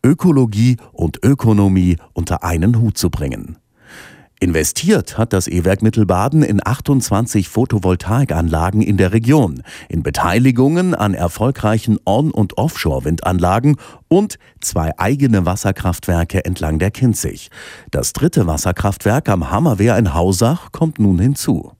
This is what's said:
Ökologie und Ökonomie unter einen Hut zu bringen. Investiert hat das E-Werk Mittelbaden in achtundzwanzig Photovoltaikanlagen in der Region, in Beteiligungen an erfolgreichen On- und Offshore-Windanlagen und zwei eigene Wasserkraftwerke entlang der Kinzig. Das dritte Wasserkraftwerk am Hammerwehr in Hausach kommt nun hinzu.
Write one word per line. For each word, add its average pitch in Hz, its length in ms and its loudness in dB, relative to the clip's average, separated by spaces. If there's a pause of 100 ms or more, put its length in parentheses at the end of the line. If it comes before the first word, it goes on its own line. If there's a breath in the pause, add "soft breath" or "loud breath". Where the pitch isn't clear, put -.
Ökologie 127 680 2 (160 loud breath)
und - 320 -4
Ökonomie 101 720 4 (160 soft breath)
unter 85 320 -6
einen 90 380 0
Hut 107 160 -2
zu 85 120 -2
bringen. 67 460 -8 (840 loud breath)
Investiert 95 760 0
hat 113 140 -2
das 95 160 -2
E-Werk 90 340 0
Mittelbaden 110 640 2
in 101 180 0
achtundzwanzig 113 880 0
Photovoltaikanlagen 92 1300 0
in 98 160 2
der 92 160 2
Region, 113 500 2 (240 loud breath)
in 82 160 -4
Beteiligungen 127 880 2
an 104 200 -2
erfolgreichen 107 920 -2
On- 135 260 0
und - 260 -2
Offshore-Windanlagen 90 1200 0 (320 loud breath)
und 196 260 2 (240 soft breath)
zwei - 400 -4
eigene 117 460 2
Wasserkraftwerke 90 1000 -2
entlang 78 360 -4
der 95 120 0
Kinzig. - 580 -4 (420 loud breath)
Das - 200 -4
dritte 147 340 0
Wasserkraftwerk 98 840 -2
am 82 220 -2
Hammerwehr 110 460 2
in 95 160 0
Hausach 95 600 0
kommt 160 260 -4
nun 98 180 2
hinzu. 110 640 -2